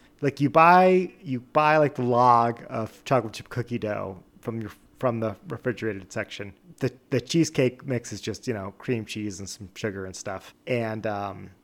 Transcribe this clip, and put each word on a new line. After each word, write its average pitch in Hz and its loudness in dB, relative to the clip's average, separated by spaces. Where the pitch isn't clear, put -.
like, 139 -2
you 143 2
buy, 180 6
you 127 -6
buy, 151 2
like, 147 2
the 127 -2
log 120 4
of 113 -8
chocolate 113 0
chip - -16
cookie 120 -6
dough 101 -6
from 113 -8
your, 104 -10
from 117 0
the 110 -2
refrigerated 110 -6
section. 101 -10
The, 131 0
the 123 0
cheesecake 147 0
mix 123 -6
is 104 -10
just, - -8
you 117 -4
know, 101 -10
cream 113 -6
cheese 104 -8
and 98 -12
some 95 -16
sugar 98 -8
and 92 -14
stuff. - -12
And, 110 -4
um, 98 -6